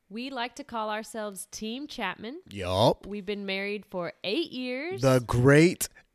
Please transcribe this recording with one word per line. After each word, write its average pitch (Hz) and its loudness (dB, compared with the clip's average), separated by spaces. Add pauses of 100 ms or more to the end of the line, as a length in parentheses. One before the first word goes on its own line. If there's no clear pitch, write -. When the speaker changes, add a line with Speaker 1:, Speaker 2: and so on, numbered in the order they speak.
(100)
Speaker 1:
we 240 -10
like 247 -8
to - -12
call 220 -6
ourselves 214 -8
Team 240 -8
Chapman. 233 -8 (100)
Speaker 2:
Yup. 98 2
Speaker 1:
We've 196 -8
been 202 -6
married 196 -6
for 175 -6 (120)
eight 262 -2
years. 254 -6
Speaker 2:
The 131 6
Great 139 6 (260)